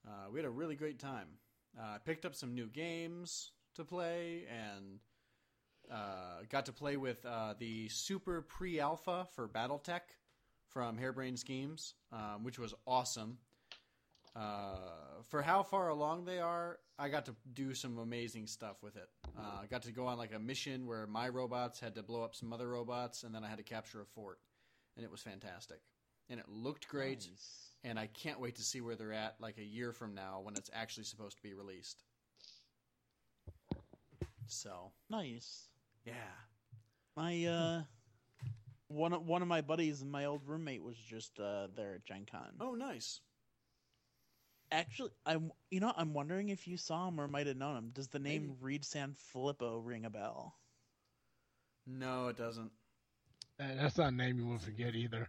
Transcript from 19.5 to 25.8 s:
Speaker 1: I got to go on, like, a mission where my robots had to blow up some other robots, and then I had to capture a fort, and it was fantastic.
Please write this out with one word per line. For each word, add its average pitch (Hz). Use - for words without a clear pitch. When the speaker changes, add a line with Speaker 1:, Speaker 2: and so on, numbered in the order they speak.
Speaker 1:
I -
got 123
to 120
go 123
on, 123
like, 110
a 107
mission 131
where 110
my 113
robots 123
had 110
to 110
blow 117
up 113
some 117
other 120
robots, 123
and 113
then 110
I 107
had 107
to 107
capture 110
a 98
fort, 101
and 117
it 101
was 101
fantastic. 95